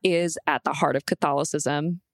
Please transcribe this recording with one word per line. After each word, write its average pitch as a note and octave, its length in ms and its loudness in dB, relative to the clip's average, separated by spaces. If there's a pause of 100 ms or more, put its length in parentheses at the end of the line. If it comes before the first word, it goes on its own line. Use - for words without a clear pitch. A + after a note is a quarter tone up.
is F3 340 2 (100)
at C#3+ 160 0
the C#3+ 100 -2
heart D3 220 0
of C#3 100 -4
Catholicism, D3+ 960 -2 (120)